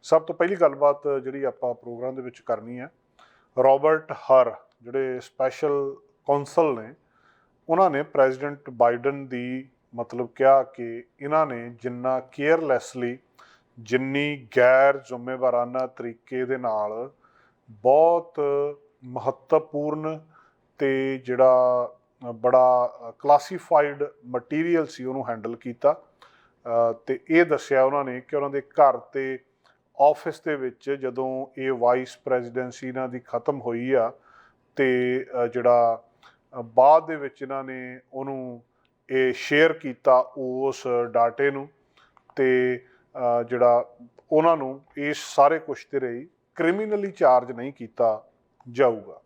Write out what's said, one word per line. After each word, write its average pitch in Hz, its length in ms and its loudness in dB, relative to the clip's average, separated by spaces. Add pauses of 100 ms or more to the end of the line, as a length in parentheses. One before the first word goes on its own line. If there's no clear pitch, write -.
ਸਭ 160 200 2
ਤੋਂ 160 120 -10
ਪਹਿਲੀ 175 220 -2
ਗੱਲਬਾਤ 143 520 2 (140)
ਜਿਹੜੀ 131 200 -10
ਆਪਾਂ 127 320 -6
ਪ੍ਰੋਗਰਾਮ 120 400 -10
ਦੇ 131 80 -12
ਵਿੱਚ 123 180 -16
ਕਰਨੀ 117 380 -8
ਆ, 135 100 -14 (720)
ਰਾਬਰਟ 156 500 2
ਹਰ 127 420 4 (280)
ਜਿਹੜੇ 127 380 -6
ਸਪੈਸ਼ਲ 139 760 -4 (300)
ਕੌਂਸਲ 143 480 0
ਨੇ, 113 200 -14 (760)
ਉਹਨਾਂ 175 220 4
ਨੇ 143 120 -2
ਪ੍ਰੈਜ਼ੀਡੈਂਟ 143 680 -2
ਬਾਈਡਨ 123 560 0
ਦੀ 127 420 -10 (260)
ਮਤਲਬ 120 400 -8
ਕਿਹਾ 135 280 6
ਕਿ 120 420 -12 (160)
ਇਹਨਾਂ 151 260 0
ਨੇ 120 360 -12
ਜਿੰਨਾ 127 380 -4
ਕੇਅਰਲੈਸਲੀ, 131 960 -2 (600)
ਜਿੰਨੀ 131 760 -4
ਗੈਰ 135 420 6
ਜ਼ਿੰਮੇਵਾਰਾਨਾ 123 880 -4
ਤਰੀਕੇ 127 580 -10
ਦੇ 131 120 -4
ਨਾਲ 113 540 -6 (600)
ਬਹੁਤ 156 680 2 (640)
ਮਹੱਤਵਪੂਰਨ 151 1160 -4 (580)
ਤੇ 135 400 -2
ਜਿਹੜਾ 127 680 2 (460)
ਬੜਾ 123 640 2 (200)
ਕਲਾਸੀਫਾਈਡ 147 840 0 (220)
ਮਟੀਰੀਅਲ 156 600 -2
ਸੀ - 180 -14
ਉਹਨੂੰ 131 240 -6
ਹੈਂਡਲ 117 280 -8
ਕੀਤਾ। 135 460 -2 (640)
ਅਹ, 117 260 2
ਤੇ 127 280 -6 (100)
ਇਹ 165 140 6
ਦੱਸਿਆ 139 400 2
ਉਹਨਾਂ 139 200 0
ਨੇ 127 160 -8
ਕਿ 147 160 -8
ਉਹਨਾਂ 143 140 -2
ਦੇ 139 100 -4
ਘਰ 135 360 2
ਤੇ 131 420 -8 (640)
ਆਫਿਸ 151 400 2
ਦੇ 151 160 -4
ਵਿੱਚ 131 340 -8
ਜਦੋਂ 131 560 -6 (120)
ਇਹ 131 140 -4
ਵਾਈਸ 127 440 0
ਪ੍ਰੈਜ਼ੀਡੈਂਸੀ 127 720 -6
ਇਹਨਾਂ 127 200 -8
ਦੀ 123 120 -10
ਖਤਮ 123 400 -6
ਹੋਈ 120 320 -6
ਆ 117 200 2 (640)
ਤੇ, 127 480 0 (100)
ਅਹ, 120 120 -2
ਜਿਹੜਾ, 120 580 2 (540)
ਅਹ, 120 40 -10
ਬਾਅਦ 131 440 6
ਦੇ 160 100 -8
ਵਿੱਚ 139 260 -10
ਇਹਨਾਂ 135 220 -8
ਨੇ 127 360 -14 (120)
ਉਹਨੂੰ 131 500 -10 (480)
ਇਹ 131 220 2
ਸ਼ੇਅਰ 151 400 2
ਕੀਤਾ 131 640 2
ਉਸ 131 500 -6 (240)
ਡਾਟੇ 120 400 0
ਨੂੰ 139 180 -10 (680)
ਤੇ, 127 440 0 (360)
ਅਹ, 120 260 0
ਜਿਹੜਾ 120 540 2 (360)
ਉਹਨਾਂ 160 240 4
ਨੂੰ 135 240 -10 (160)
ਇਸ 147 220 -6
ਸਾਰੇ 151 400 2
ਕੁਛ 151 340 -10
ਦੇ 139 80 -2
ਲਈ 127 280 -8 (260)
ਕ੍ਰਿਮੀਨਲੀ 202 560 -2
ਚਾਰਜ 127 420 2
ਨਹੀਂ 123 200 -10
ਕੀਤਾ 113 540 -4 (440)
ਜਾਊਗਾ। 117 560 -2